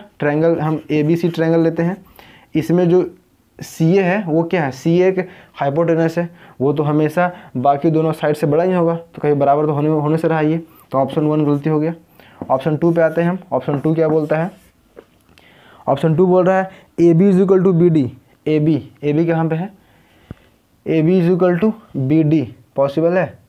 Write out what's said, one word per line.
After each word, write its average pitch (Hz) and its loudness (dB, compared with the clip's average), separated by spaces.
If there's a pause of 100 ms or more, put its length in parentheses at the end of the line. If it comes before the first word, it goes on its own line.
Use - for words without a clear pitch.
(180)
ट्रायंगल, 151 0
हम 156 -4
एबीसी 165 0
ट्रायंगल 165 0
लेते 165 0
हैं। 180 -4 (500)
इसमें 165 2
जो 175 2 (460)
सीए 170 0
है 190 0
वो 165 0
क्या 165 -2
है? 131 -4
सीए 170 2
एक 185 -2 (260)
हाइपोटेन्यूज 165 0
है, 170 -4 (300)
वो 139 0
तो 151 -2
हमेशा 151 0 (240)
बाकी 139 0
दोनों 160 0
साइड 151 -2
से 160 -4
बड़ा 156 2
ही 185 0
होगा, 170 0
तो - -14
कहीं 147 2
बराबर 143 2
तो 156 0
होने, 143 -2
होने 156 0
से 160 -2
रहा 160 -2
ये, 156 0 (320)
तो 131 -4
ऑप्शन 135 -2
वन 151 0
गलती 143 -2
हो 151 0
गया। 165 -4 (560)
ऑप्शन 147 -2
टू 170 0
पे 170 0
आते 160 0
हैं 170 0
हम। 180 -4 (140)
ऑप्शन 135 -4
टू 156 -2
क्या 156 0
बोलता 156 0
है? 180 -4 (1400)
ऑप्शन 151 0
टू 180 2
बोल 180 4
रहा 190 2
है 190 -4 (300)
एबी 170 4
is 180 4
equal 190 2
to 196 2
बीडी। 160 2 (340)
एबी, 151 0 (120)
एबी 147 0
कहाँ 165 0
पे 160 -4
है? 185 -8 (1120)
एबी 160 2
is 175 2
equal 175 2
to 220 2 (240)
बीडी। 147 0 (220)
पॉसिबल 160 0
है? - -6 (100)